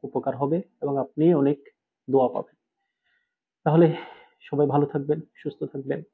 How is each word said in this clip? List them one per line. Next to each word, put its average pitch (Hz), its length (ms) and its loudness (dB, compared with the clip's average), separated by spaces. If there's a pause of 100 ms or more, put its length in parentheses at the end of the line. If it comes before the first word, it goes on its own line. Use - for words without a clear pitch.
উপকার 127 320 -6
হবে 143 260 -2 (200)
এবং 143 160 -4
আপনি 151 360 2
অনেক 139 260 2 (480)
দোয়া 131 220 4
পাবেন। - 260 -8 (1080)
তাহলে 156 320 4 (460)
সবাই 147 260 0
ভালো 143 180 2
থাকবেন, 147 360 -4 (140)
সুস্থ - 280 -10
থাকবেন। 139 400 -8 (100)